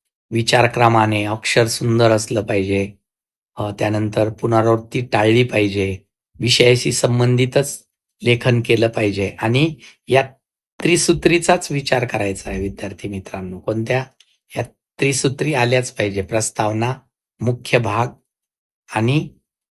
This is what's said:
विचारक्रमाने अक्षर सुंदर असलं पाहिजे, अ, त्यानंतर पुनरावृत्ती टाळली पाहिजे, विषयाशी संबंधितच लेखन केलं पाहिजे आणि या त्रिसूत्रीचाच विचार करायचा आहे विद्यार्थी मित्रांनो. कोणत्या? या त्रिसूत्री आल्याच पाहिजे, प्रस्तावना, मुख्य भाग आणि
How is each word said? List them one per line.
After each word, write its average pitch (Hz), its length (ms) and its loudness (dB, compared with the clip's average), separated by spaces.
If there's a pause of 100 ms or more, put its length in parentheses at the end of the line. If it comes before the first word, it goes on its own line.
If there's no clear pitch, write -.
(300)
विचारक्रमाने 113 920 2
अक्षर 110 420 0
सुंदर 117 440 2
असलं 110 320 0
पाहिजे, 98 500 -2 (640)
अ, 104 220 -6
त्यानंतर 107 500 0
पुनरावृत्ती 113 720 0
टाळली 113 440 2
पाहिजे, 98 540 -2 (400)
विषयाशी 123 540 4
संबंधितच 123 920 0 (380)
लेखन 120 420 2
केलं 113 240 2
पाहिजे 101 500 -2
आणि 135 360 0 (340)
या 135 140 4 (600)
त्रिसूत्रीचाच 170 920 0
विचार 135 320 -2
करायचा 104 460 -6
आहे 98 100 -6
विद्यार्थी 98 480 -8
मित्रांनो. 92 500 -10
कोणत्या? 113 460 -2 (520)
या 113 60 -4 (360)
त्रिसूत्री 139 560 -2
आल्याच 123 380 0
पाहिजे, 101 300 -2
प्रस्तावना, 110 720 -2 (460)
मुख्य 123 380 0
भाग 110 280 -2 (880)
आणि 127 340 0 (420)